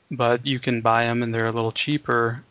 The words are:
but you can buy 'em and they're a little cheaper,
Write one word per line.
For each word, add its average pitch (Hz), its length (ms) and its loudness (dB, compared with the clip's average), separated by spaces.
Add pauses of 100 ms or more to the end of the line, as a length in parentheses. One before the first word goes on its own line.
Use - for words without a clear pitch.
(100)
but 120 360 0
you 131 140 -2
can 120 220 -2
buy 117 240 4
'em 117 160 0
and 117 120 -2
they're 113 140 0
a 110 40 0
little 113 200 -2
cheaper, 120 800 -2